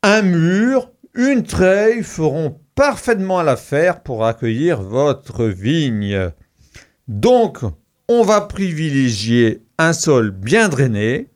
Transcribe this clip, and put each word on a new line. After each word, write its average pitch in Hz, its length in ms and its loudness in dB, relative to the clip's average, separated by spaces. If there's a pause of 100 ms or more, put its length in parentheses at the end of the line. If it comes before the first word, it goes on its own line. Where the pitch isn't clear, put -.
Un 214 200 4
mur, 196 680 0 (240)
une 254 300 0
treille 208 580 2
feront 156 560 -4 (160)
parfaitement 202 680 0
l'affaire 151 600 0
pour 113 220 -4
accueillir 117 580 -2
votre 117 640 -2
vigne. 104 840 -2 (760)
Donc, 214 500 0 (500)
on 233 140 2
va 214 180 4
privilégier 135 1200 0 (160)
un 165 140 2
sol 135 380 2
bien 123 380 0
drainé 127 680 -2